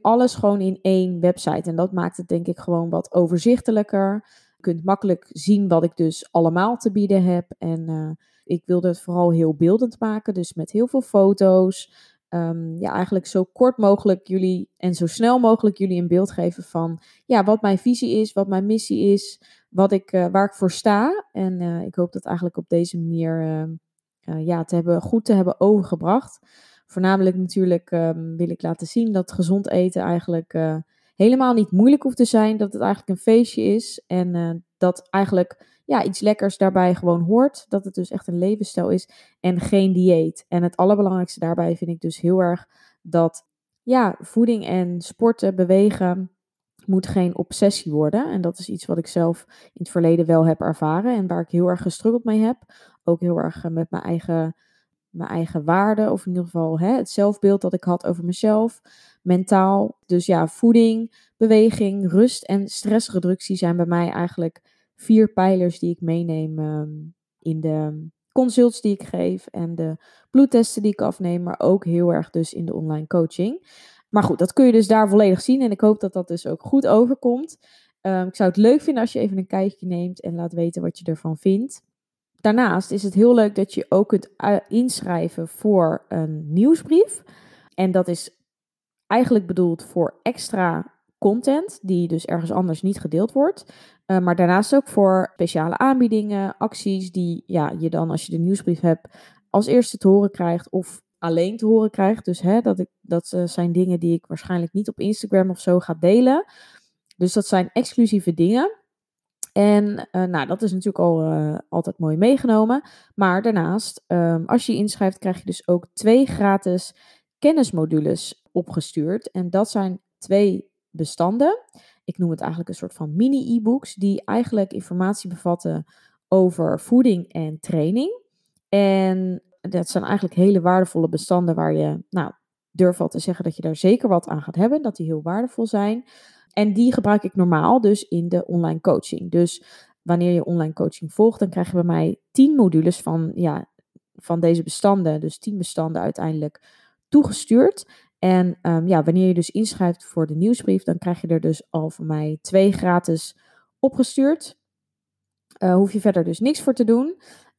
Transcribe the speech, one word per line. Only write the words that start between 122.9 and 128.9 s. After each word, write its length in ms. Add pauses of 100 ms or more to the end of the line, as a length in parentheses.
van 220
mini-e-books 800
die 300
eigenlijk 480
informatie 580
bevatten 540 (440)
over 520
voeding 520
en 280
training. 600 (480)
En 760 (280)